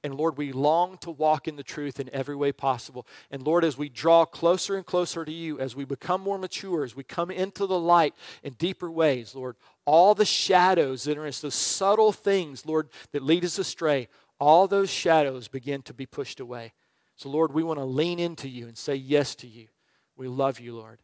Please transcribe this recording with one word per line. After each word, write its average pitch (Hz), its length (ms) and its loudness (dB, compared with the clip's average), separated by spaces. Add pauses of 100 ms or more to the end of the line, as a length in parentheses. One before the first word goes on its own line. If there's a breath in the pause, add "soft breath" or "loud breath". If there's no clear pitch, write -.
And 143 120 -6
Lord, 147 240 -2
we 147 120 -4
long 160 520 0
to 175 80 -10
walk 151 360 0
in 151 100 -8
the 143 60 -14
truth 143 380 -8
in 127 80 -8
every 135 260 -6
way 143 180 0
possible. 127 540 -4 (240 loud breath)
And 135 120 -8
Lord, 165 240 4
as 135 100 0
we 143 140 -6
draw 165 340 6
closer 180 500 0
and 190 120 -8
closer 170 400 -2
to 156 60 -10
you, 160 280 -8
as 131 160 -6
we 139 80 -8
become 160 380 -4
more 196 160 -4
mature, 185 460 -4
as 117 120 -10
we 135 80 -12
come 175 260 -6
into 190 360 -4
the 185 120 0
light 170 360 4 (280 loud breath)
in 139 120 -10
deeper 175 360 -4
ways, 147 440 0
Lord, 127 220 -10 (280 soft breath)
all 175 300 8
the 202 100 4
shadows 175 800 2
that 147 140 -2
are 156 60 -10
in 151 40 -6
us, 135 140 -10
those 143 120 -6
subtle 214 580 2
things, 180 520 -2
Lord, 156 240 -2 (220 loud breath)
that 143 120 -4
lead 165 220 2
us 175 140 -4
astray, 151 500 -2 (320 soft breath)
all 160 260 6
those 196 220 2
shadows 143 600 2
begin 135 340 -8
to - 100 -20
be 127 140 -12
pushed - 340 -10
away. 120 320 -12 (440)
So, - 120 -16
Lord, 151 240 0
we 156 100 0
want 160 160 -4
to 139 60 -6
lean 156 340 -2
into 170 300 -6
you 123 200 -12
and 117 100 -18
say 143 160 -4
yes 139 400 0
to - 120 -18
you. 113 220 -20 (460)
We 131 140 -12
love 131 320 -2
you, 117 160 -14
Lord. 113 260 -18